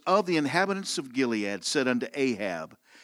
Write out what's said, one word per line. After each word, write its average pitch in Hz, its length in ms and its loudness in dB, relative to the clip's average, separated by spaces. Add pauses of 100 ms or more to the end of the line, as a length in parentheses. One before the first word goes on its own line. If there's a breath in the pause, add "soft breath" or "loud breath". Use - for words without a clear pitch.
of 190 180 4
the 175 100 0
inhabitants 180 640 0
of 131 140 -8
Gilead, 110 500 0
said 139 240 0
unto 123 280 2
Ahab, 101 640 -2 (280 soft breath)